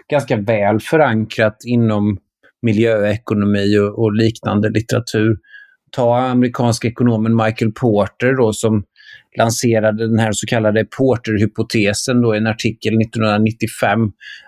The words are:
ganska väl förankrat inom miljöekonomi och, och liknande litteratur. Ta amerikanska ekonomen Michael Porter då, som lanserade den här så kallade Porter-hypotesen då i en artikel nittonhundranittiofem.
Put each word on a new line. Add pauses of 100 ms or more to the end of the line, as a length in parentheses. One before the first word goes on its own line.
ganska
väl
förankrat (100)
inom (440)
miljöekonomi
och,
och
liknande
litteratur. (520)
Ta
amerikanska
ekonomen
Michael
Porter
då,
som (540)
lanserade
den
här
så
kallade
Porter-hypotesen
då
i
en
artikel
nittonhundranittiofem. (360)